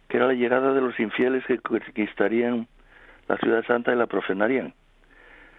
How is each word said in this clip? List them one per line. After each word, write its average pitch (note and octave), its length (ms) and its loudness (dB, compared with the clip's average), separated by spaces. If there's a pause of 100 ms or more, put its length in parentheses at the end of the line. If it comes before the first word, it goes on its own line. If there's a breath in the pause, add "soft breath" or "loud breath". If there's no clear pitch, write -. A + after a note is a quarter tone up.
que B2 100 -2
era B2 100 2
la C3 60 2
llegada B2+ 400 2
de C3+ 60 2
los B2+ 180 -2
infieles B2 480 0
que A#2+ 140 0
conquistarían A2+ 1080 -2 (600 loud breath)
la G2+ 100 0
ciudad A2+ 280 0
santa B2 280 0
y A#2+ 40 0
la A#2 100 2
profanarían. G2+ 680 -2 (840 loud breath)